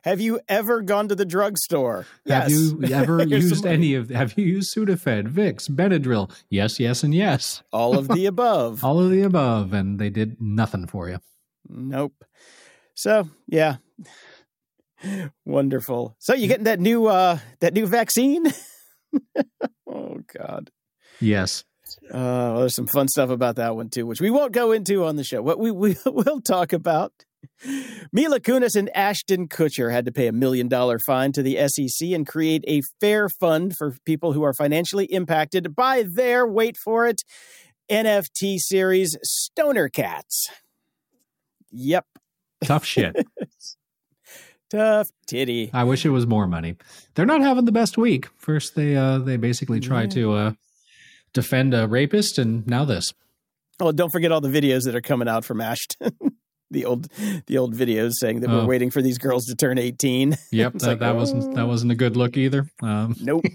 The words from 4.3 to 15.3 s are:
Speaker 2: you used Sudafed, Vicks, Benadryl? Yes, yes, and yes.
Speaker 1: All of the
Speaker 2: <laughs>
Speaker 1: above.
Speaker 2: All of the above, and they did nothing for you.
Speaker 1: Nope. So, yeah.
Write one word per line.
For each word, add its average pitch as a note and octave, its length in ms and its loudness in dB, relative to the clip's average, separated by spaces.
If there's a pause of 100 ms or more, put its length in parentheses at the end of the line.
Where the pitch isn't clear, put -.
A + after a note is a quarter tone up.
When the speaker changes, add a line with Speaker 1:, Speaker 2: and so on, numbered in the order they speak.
Speaker 2:
you G#3 80 0
used F#3 320 -2
Sudafed, C3+ 560 0
Vicks, F3+ 380 -2
Benadryl? C3+ 600 2 (200)
Yes, G#2 280 0
yes, B2 240 0
and D3 120 2
yes. F3 480 0 (100)
Speaker 1:
All A#2 240 2
of C3+ 120 -2
the F3 180 0
Speaker 2:
<laughs> G3+ 60 0
Speaker 1:
above. F3 520 0
Speaker 2:
All D3 160 2
of F#3 100 4
the F#3+ 120 2
above, B2 500 2
and G2 260 -2
they G#2 120 -2
did A2 320 -4
nothing G#2+ 440 -2
for F2 220 -8
you. F2+ 120 -10 (480)
Speaker 1:
Nope. C3+ 540 -8 (680)
So, G3+ 380 0 (180)
yeah. D#3 280 2 (1700)